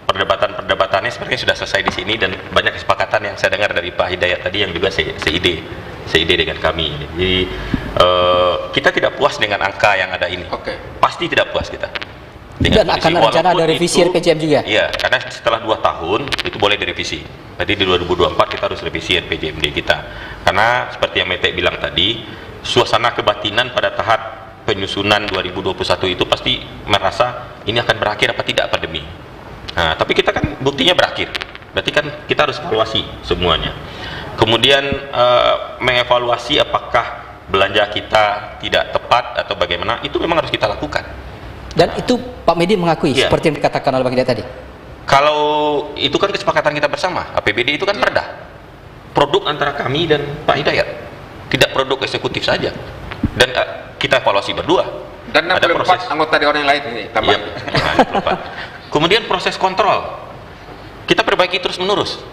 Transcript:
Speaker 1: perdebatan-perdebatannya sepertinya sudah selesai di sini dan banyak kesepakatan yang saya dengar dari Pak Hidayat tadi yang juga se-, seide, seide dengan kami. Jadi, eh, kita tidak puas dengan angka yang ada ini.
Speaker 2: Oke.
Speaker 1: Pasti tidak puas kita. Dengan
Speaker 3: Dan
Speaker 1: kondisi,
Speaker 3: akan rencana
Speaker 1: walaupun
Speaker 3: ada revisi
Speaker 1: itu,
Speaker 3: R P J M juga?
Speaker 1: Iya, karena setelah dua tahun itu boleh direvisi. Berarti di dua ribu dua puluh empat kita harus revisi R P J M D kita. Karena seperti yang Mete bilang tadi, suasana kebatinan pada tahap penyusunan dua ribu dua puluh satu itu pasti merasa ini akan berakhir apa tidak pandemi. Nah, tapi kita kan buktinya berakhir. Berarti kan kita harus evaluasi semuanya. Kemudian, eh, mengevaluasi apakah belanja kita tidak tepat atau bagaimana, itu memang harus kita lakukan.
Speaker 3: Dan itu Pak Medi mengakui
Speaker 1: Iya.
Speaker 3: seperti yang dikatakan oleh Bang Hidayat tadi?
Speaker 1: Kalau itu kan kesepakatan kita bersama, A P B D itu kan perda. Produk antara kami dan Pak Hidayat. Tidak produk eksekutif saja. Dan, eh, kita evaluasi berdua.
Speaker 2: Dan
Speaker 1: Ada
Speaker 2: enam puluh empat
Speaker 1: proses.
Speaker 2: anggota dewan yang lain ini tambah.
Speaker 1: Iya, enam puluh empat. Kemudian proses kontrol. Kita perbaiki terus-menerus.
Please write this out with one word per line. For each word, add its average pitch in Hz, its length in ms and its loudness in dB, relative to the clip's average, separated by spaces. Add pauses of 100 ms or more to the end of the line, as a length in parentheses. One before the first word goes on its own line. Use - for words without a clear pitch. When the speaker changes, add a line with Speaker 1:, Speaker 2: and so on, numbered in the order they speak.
Speaker 1:
perdebatan-perdebatannya 95 1040 0
sepertinya 127 320 -4
sudah 98 160 2
selesai 98 320 -2
di - 60 -4
sini 95 260 -2
dan 92 160 -2 (160)
banyak 104 240 0
kesepakatan 101 560 0
yang - 60 -8
saya 95 160 2
dengar 98 180 2
dari 90 160 -2
Pak 90 240 -2
Hidayat 90 320 0
tadi 104 160 -2
yang 95 80 0
juga 85 240 0
se-, - 240 -2
seide, 87 460 0 (420)
seide 82 320 2
dengan 78 240 -2
kami. 78 320 0 (240)
Jadi, 92 320 2 (480)
eh, 90 580 4 (220)
kita 180 160 2
tidak - 240 0
puas 135 240 2
dengan 101 240 0
angka 101 320 2
yang 92 160 -2
ada 87 160 -2
ini. 87 240 -6
Speaker 2:
Oke. - 220 -8 (260)
Speaker 1:
Pasti 135 240 0
tidak 123 240 2
puas - 160 -2
kita. - 240 -8 (720)
Dengan - 240 6
Speaker 3:
Dan 180 80 2
Speaker 1:
kondisi, 151 160 2
Speaker 3:
akan - 20 4 (140)
rencana 170 320 4
Speaker 1:
walaupun 165 60 4
Speaker 3:
ada - 20 4
revisi 165 400 2
Speaker 1:
itu, - 0 -
Speaker 3:
R 175 80 4
P 180 80 2
J 175 60 2 (100)
M - 60 -4
juga? 147 180 4
Speaker 1:
Iya, 101 320 2
karena - 320 0
setelah 113 400 0
dua 107 160 0
tahun 87 480 -2 (160)
itu 92 160 -6
boleh 101 160 4
direvisi. 87 480 -6 (320)
Berarti 90 160 0
di 98 80 0
dua 90 160 4
ribu 87 160 0
dua 85 160 4
puluh 76 80 -6
empat - 160 4
kita - 160 -4
harus 92 160 -6
revisi 85 320 -2
R 82 80 -2
P 80 160 -4
J - 80 -4
M 76 80 -8
D 73 160 -4
kita. 76 240 0 (480)
Karena 117 480 2
seperti 95 320 0
yang 90 60 -4
Mete 90 180 0
bilang 87 320 0
tadi, 82 400 -2 (400)
suasana 117 560 2
kebatinan 110 560 0
pada 101 240 2
tahap 110 240 2 (480)
penyusunan 101 560 2
dua 95 160 -2
ribu 90 240 -4
dua 92 80 0
puluh 90 160 -4
satu 92 160 2
itu 90 240 0
pasti - 320 0 (240)
merasa 101 800 -2
ini 117 160 0
akan 113 160 0
berakhir 107 400 0
apa - 80 -4
tidak - 240 0
pandemi. 80 320 -4 (720)
Nah, 80 240 0
tapi - 160 0
kita - 160 2
kan - 320 -2
buktinya 143 320 2
berakhir. - 400 0 (400)
Berarti 190 160 -2
kan 147 160 0 (240)
kita - 160 4
harus - 160 -4
evaluasi 110 400 0 (240)
semuanya. 80 480 0 (640)
Kemudian, 131 480 6 (240)
eh, 120 460 6 (260)
mengevaluasi 123 800 2
apakah - 640 0 (240)
belanja 104 400 4
kita 104 720 2
tidak 95 320 0
tepat - 480 2
atau 92 160 -4
bagaimana, 92 480 0
itu 175 160 -2
memang 160 240 2
harus - 80 -4
kita - 160 0
lakukan. - 320 -4 (720)
Speaker 3:
Dan 175 240 4
itu 240 240 0
Pak - 320 -2
Medi 175 240 4
mengakui 160 400 2
Speaker 1:
Iya. 117 80 6
Speaker 3:
seperti 147 240 4
yang 143 80 -2
dikatakan 135 400 2
oleh 127 80 2
Bang 127 80 0
Hidayat 127 160 2
tadi? 110 140 0 (640)
Speaker 1:
Kalau 151 320 6 (560)
itu 151 240 2
kan 196 80 2
kesepakatan 156 480 0
kita 147 80 0
bersama, - 480 -2
A - 80 0
P - 80 0
B 120 160 0
D 143 80 0
itu 151 160 -2
kan 202 80 0
perda. - 320 0 (880)
Produk 147 320 2
antara 143 240 -2
kami 147 320 -2
dan 151 160 4 (240)
Pak 151 80 2
Hidayat. 151 320 2 (640)
Tidak 131 240 2
produk 131 320 0
eksekutif - 400 -4
saja. 151 240 0 (640)
Dan, 127 240 4
eh, - 400 -4
kita - 240 2
evaluasi 107 320 2
berdua. 160 320 2 (480)
Speaker 2:
Dan 160 160 0
Speaker 1:
Ada 185 160 4
Speaker 2:
enam 170 160 2
puluh - 80 0
empat 180 80 6
Speaker 1:
proses. - 160 -4
Speaker 2:
anggota 156 240 2
dewan 147 240 2
yang 143 80 2
lain 143 140 2 (100)
ini 107 160 -6
tambah. 110 240 2
Speaker 1:
Iya, 98 80 0 (320)
enam - 320 4
puluh - 160 -2
empat. - 180 0 (540)
Kemudian 175 320 2
proses 185 320 -2
kontrol. 185 480 2 (1040)
Kita 175 160 4
perbaiki 180 320 0
terus-menerus. 185 640 -2 (120)